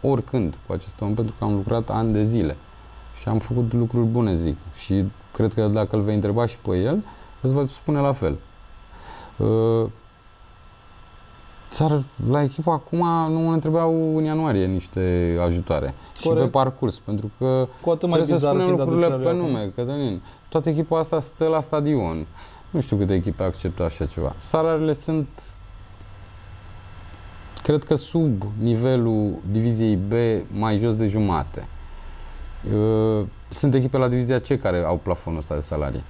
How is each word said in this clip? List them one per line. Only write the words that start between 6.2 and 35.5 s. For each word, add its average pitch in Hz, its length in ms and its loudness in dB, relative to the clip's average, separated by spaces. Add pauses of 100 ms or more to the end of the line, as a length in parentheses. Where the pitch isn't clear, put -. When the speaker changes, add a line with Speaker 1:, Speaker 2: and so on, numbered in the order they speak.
Speaker 1:
și - 120 -6
pe 92 200 -2
el, 139 260 0 (380)
îți 131 120 2
va 143 140 2
spune 143 320 -2
la 139 120 2
fel. 90 260 -2 (1000)
Uh, 113 520 2 (1900)
dar 147 240 4 (260)
la 147 140 4
echipa 151 300 0
acum 170 340 0 (240)
nu 160 200 2
ne 165 80 2
trebuiau 160 580 2
în 156 60 2
ianuarie 156 420 2
niște 90 680 2 (100)
ajutoare. 82 480 0 (240)
Și - 100 -4
Speaker 2:
Corect. 160 160 4
Speaker 1:
pe 131 60 2
parcurs, 131 500 0
pentru 104 380 -4
că 131 300 2 (140)
Speaker 2:
Cu - 80 0
atât 170 200 2
mai 165 100 4
Speaker 1:
trebuie 165 60 4
să 151 80 2
Speaker 2:
bizară 143 260 4
Speaker 1:
spunem - 60 2
Speaker 2:
fiind - 140 4
Speaker 1:
lucrurile 170 260 4
Speaker 2:
aducerea 139 260 2
Speaker 1:
pe 165 60 0
Speaker 2:
lui 175 100 0
acum. 123 120 0
Speaker 1:
nume, 101 160 -4
Cătălin. 123 460 -2 (280)
Toată 160 200 0
echipa 160 280 0
asta 160 220 0
stă - 280 -2
la 160 120 4
stadion. 135 680 0 (440)
Nu 170 100 -2
știu 120 180 0
câte 98 160 2
echipe 92 300 0
acceptă 90 400 -2
așa 82 220 -2
ceva. 76 320 -4
Salariile 160 560 2
sunt, 151 340 -2 (2250)
cred 147 200 2
că, - 120 2
sub 143 480 0 (160)
nivelul 113 760 2 (160)
diviziei 110 440 2
B, 98 180 0 (460)
mai 107 180 2
jos 110 180 2
de 110 120 2
jumate. 98 600 0 (1080)
Uh, 110 500 4 (240)
sunt 139 240 2
echipe 131 240 2
la 127 100 4
divizia 123 320 2
C 135 220 0
care 90 220 2
au 85 200 0
plafonul 85 360 -2
ăsta 78 160 -6